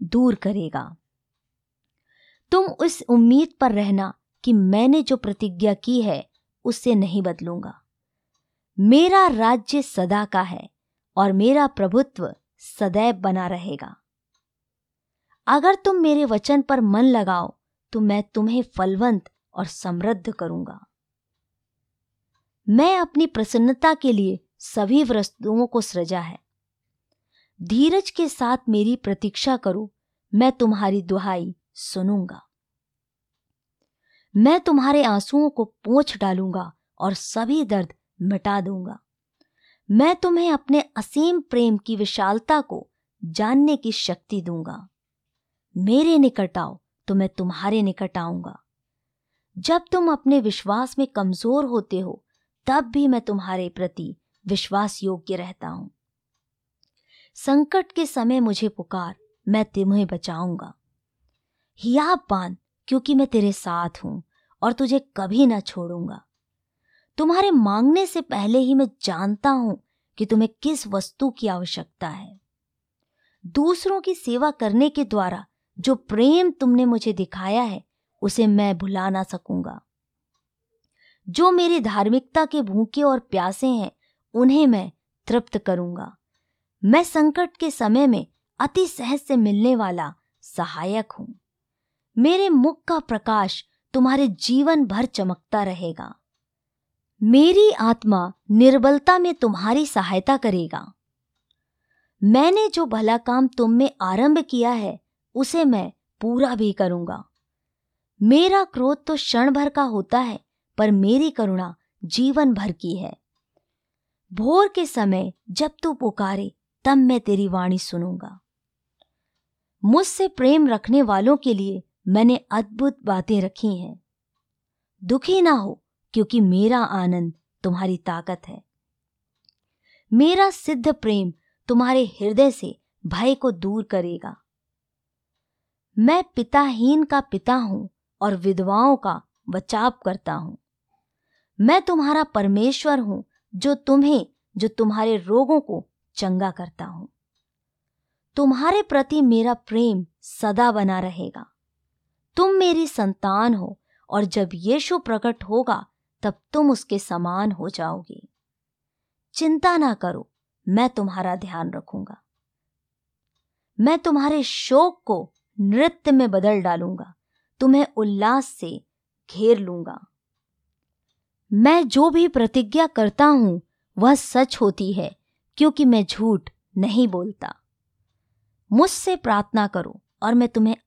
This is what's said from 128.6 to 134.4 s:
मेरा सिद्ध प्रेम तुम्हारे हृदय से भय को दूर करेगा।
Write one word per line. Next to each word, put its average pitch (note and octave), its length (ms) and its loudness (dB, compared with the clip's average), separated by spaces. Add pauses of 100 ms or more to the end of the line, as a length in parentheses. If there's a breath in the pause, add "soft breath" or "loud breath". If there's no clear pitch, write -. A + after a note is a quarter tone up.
मेरा F4+ 380 4
सिद्ध D4+ 420 -2
प्रेम G3+ 400 -2 (360)
तुम्हारे B3 360 2
हृदय G#3+ 460 0
से - 300 -10 (260)
भय G#3+ 280 0
को C4 160 -2
दूर G3 340 -6
करेगा। F3 520 -8 (1600)